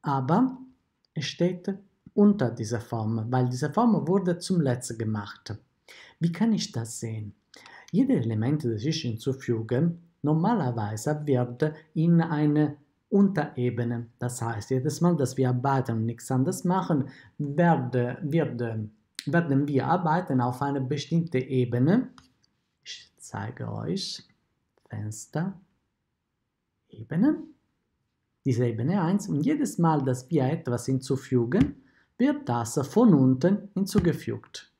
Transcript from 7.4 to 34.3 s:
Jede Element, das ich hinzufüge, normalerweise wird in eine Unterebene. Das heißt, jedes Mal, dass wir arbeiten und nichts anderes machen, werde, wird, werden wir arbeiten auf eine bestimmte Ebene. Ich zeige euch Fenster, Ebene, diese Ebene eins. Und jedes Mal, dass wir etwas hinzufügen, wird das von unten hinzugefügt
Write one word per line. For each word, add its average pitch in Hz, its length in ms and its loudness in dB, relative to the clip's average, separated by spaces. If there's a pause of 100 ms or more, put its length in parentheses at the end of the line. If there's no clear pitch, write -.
Jede 262 220 2
Element, 120 500 0
das 110 200 -2
ich 156 180 -2
hinzufüge, 123 960 -2 (240)
normalerweise 147 1040 0
wird 127 480 0 (200)
in 170 280 4
eine 151 560 2 (320)
Unterebene. 123 1000 0 (100)
Das 123 240 -6
heißt, 113 300 -6
jedes 131 300 -2
Mal, 175 140 4
dass 139 220 -2
wir 131 120 2
arbeiten 131 440 0
und 113 120 0
nichts 113 260 -6
anderes 135 320 0
machen, 180 460 0 (280)
werde, 135 840 0
wird, 135 400 -2 (640)
werden 143 420 2
wir 131 200 0
arbeiten 165 540 0
auf 123 200 -2
eine 139 200 -2
bestimmte 131 580 -2
Ebene. 127 680 2 (720)
Ich - 340 -18
zeige 110 540 -10
euch 110 560 -8 (640)
Fenster, 110 640 -8 (1400)
Ebene, 202 540 0 (1000)
diese 123 220 2
Ebene 123 340 0
eins. 180 260 0
Und 151 140 -2
jedes 262 360 -2
Mal, 160 260 2
dass 127 260 -4
wir 147 160 2
etwas 131 400 -4
hinzufügen, 131 880 0 (420)
wird 285 300 0
das 120 400 -2
von 220 260 6
unten 135 600 4
hinzugefügt 175 1080 -2